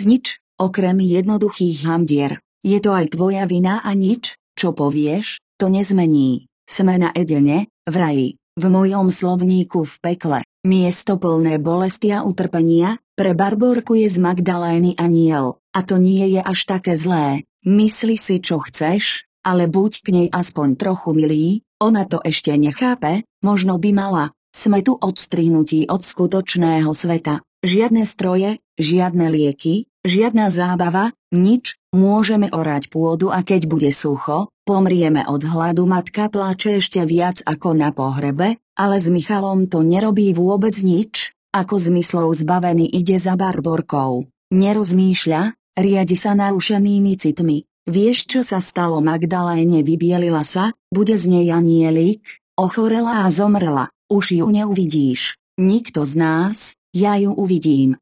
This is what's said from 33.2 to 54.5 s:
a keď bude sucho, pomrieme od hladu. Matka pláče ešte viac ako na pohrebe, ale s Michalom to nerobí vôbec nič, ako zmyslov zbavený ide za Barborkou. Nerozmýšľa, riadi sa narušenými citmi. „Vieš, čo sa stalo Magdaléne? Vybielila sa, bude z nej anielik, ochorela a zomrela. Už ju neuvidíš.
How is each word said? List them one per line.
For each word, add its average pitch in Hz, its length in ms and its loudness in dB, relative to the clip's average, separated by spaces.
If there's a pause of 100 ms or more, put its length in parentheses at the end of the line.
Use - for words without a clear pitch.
a 185 80 0
keď 185 260 0
bude 151 240 2
sucho, 147 640 -4 (160)
pomrieme 180 560 2
od 143 180 -4
hladu. 170 460 0
Matka 185 400 -2
pláče 196 560 -2
ešte - 240 -2
viac 175 400 0
ako 160 260 -2
na 151 220 2
pohrebe, 143 640 -2 (160)
ale 196 240 0
s 170 80 -2
Michalom 190 640 0
to 165 80 0
nerobí 196 560 2
vôbec 196 480 0
nič, 185 480 -2 (180)
ako 190 300 -2
zmyslov 170 560 0
zbavený 170 560 0
ide 185 260 0
za 185 160 -2
Barborkou. 156 960 -2 (240)
Nerozmýšľa, 190 1200 0
riadi 190 400 0
sa 202 240 0
narušenými 202 800 0
citmi. 156 480 -2 (180)
„Vieš, 202 400 0
čo - 160 -2
sa 196 240 -4
stalo 165 400 -2
Magdaléne? 165 800 0
Vybielila 170 560 0
sa, 190 320 -2 (160)
bude 202 320 2
z 170 80 -2
nej 175 240 4
anielik, 165 880 2 (160)
ochorela 220 680 0
a 185 80 2
zomrela. 180 600 0 (160)
Už 190 280 0
ju 165 120 0
neuvidíš. 180 920 -2 (200)